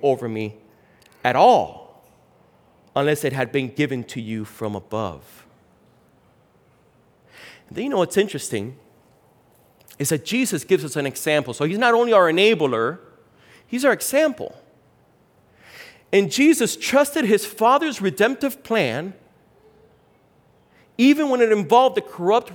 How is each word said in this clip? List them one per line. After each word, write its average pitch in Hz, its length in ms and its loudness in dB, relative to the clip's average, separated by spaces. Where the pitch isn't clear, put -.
over 127 260 0
me 110 280 -8
at 123 100 0
all 165 680 2
unless 147 300 0
it 131 80 -2
had 127 180 -4
been 135 180 -2
given 131 360 -4
to - 160 -12
you 110 240 -8
from 104 320 -8
above." 92 720 -8
And - 80 -16
then, 208 80 -6
you 285 60 -6
know 226 80 -2
what's 175 200 0
interesting 131 580 -4
is 143 120 -4
that 156 160 -4
Jesus 220 360 -2
gives 170 220 0
us 143 100 -10
an 143 120 -4
example. 139 480 -2
So 147 100 -4
he's 180 140 -2
not 240 160 2
only 240 180 2
our 180 180 6
enabler, 160 680 2
he's 247 180 -6
our 254 80 4
example. - 640 -2
And 196 220 2
Jesus 277 420 2
trusted 285 520 0
his 202 180 2
Father's 269 560 0
redemptive 233 640 -2
plan 170 480 -2
even 285 320 4
when 247 140 2
it 220 100 4
involved 233 440 4
the - 40 -2
corrupt 202 540 -2